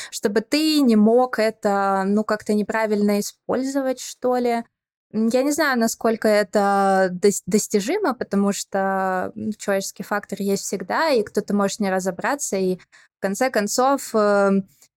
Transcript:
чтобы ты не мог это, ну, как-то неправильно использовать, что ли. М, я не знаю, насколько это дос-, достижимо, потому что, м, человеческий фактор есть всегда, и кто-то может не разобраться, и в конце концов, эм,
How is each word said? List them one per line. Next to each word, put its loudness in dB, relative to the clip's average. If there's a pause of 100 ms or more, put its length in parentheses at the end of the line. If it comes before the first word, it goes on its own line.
(120)
чтобы -2
ты 0
не 4
мог 4
это, 0
ну, 0
как-то -4
неправильно 0
использовать, -4
что -4
ли. -2 (500)
М, 0
я 2
не 0
знаю, 0
насколько 0
это 2
дос-, 0
достижимо, 0
потому -2
что, -2
м, -6
человеческий -4
фактор -6
есть -2
всегда, -2
и 2
кто-то -4
может 0
не 0
разобраться, -4
и 0
в -20
конце -2
концов, 0
эм, 2 (280)